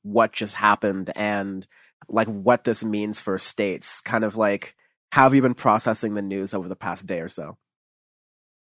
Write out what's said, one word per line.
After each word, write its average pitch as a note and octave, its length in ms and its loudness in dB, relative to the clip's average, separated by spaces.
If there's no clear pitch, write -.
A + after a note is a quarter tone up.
what A2 300 2
just G#2+ 220 -8
happened G2+ 600 2
and, G2 520 -4
like, A2 200 0
what G#2+ 360 2
this A2+ 180 0
means G#2 380 -4
for F#2+ 160 -4
states, - 640 -4
kind A2 240 -2
of, G#2 120 -4
like, G#2 380 -2
how C#3 140 8
have C3+ 100 8
you C3+ 80 6
been B2+ 120 2
processing A2 600 0
the G#2 80 -4
news G2 320 -6
over F#2 140 -6
the F#2 80 -8
past F2 300 -10
day F#2 140 -6
or E2 80 -10
so? D#2 280 -12